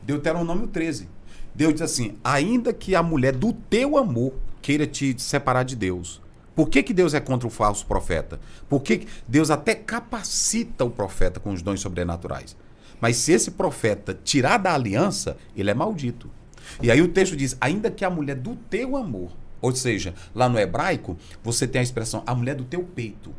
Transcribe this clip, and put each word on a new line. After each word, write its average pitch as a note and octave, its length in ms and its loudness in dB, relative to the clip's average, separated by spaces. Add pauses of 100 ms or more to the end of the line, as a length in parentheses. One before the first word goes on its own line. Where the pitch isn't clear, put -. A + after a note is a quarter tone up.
Deuteronômio E3 640 0
treze. D3 420 -4 (460)
Deus D#3 200 4
diz D#3 80 -2
assim, B2 320 -2 (100)
"Ainda G#3+ 480 2
que - 220 -2
a E3+ 80 6
mulher C#3 320 2
do G3+ 180 2
teu C#4 460 2
amor C3+ 340 0 (300)
queira D3 240 2
te C#3 320 -2
separar C3 440 2
de B2+ 140 -4
Deus." F2+ 440 -2 (340)
Por D3+ 140 4
que C#4 140 6
que - 100 -2
Deus F3 220 4
é D3 60 4
contra B2 260 -2
o A2 40 -2
falso G#2 360 2
profeta? E2 540 -2 (280)
Por C#3+ 140 4
que - 160 2
que - 80 -8 (220)
Deus D3+ 220 6
até F3+ 240 2
capacita - 1080 -2
o A#2+ 60 0
profeta F#2 480 0
com G2+ 140 -4
os F2 100 -4
dons F#2+ 180 -2
sobrenaturais? F2 760 -6 (440)
Mas A#2+ 160 4
se - 160 4
esse - 200 4
profeta A2 720 -2
tirar C#3+ 340 4
da F#3 160 2
aliança, B2 600 0 (200)
ele G2+ 140 0
é G2+ 40 4
maldito. D3+ 560 -4 (520)
E A#2 80 6
aí B2+ 100 10
o F3 80 8
texto F3+ 280 4
diz, C3+ 240 -2
"Ainda G3 300 0
que - 140 -6
a F#3 60 2
mulher D3 260 -2
do E3+ 200 -6 (120)
teu B3+ 280 -2
amor", A2 340 -4 (300)
ou B2+ 140 2
seja, G2 400 -2 (200)
lá B2 140 4
no A#2+ 100 4
hebraico, G#2+ 580 0 (260)
você A#2 240 0
tem B2+ 140 0
a B2 40 4
expressão, A2+ 420 -4
"a B2 80 -2
mulher B2 200 0
do B2+ 100 -8
teu F3+ 180 -4
peito" A2 560 -10